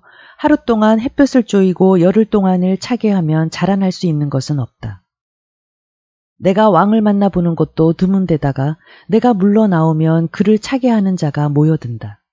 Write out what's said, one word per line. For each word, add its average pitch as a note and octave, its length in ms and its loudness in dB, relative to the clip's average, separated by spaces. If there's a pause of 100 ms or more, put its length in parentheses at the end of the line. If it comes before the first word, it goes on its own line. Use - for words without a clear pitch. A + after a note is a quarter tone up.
(380)
하루 D4+ 280 0
동안 A3 340 2
햇볕을 C4 440 0
쬐이고 F#3+ 580 2
열흘 G3 240 4
동안을 F#3+ 520 0
차게 A3 340 -4
하면 D#3+ 380 0
자라날 F#3+ 420 -2
수 - 160 -6
있는 D3 220 -2
것은 C#3 300 -4
없다. - 440 -10 (1300)
내가 G3 320 2
왕을 G3+ 320 2
만나보는 G3 540 0
것도 D#3+ 380 0
드문데다가 D#3+ 840 -2 (300)
내가 A3+ 260 2
물러나오면 E3 960 0
그를 G#3 280 0
차게 B3+ 320 -4
하는 F#3+ 280 0
자가 D3 320 -4
모여든다. C#3+ 840 -2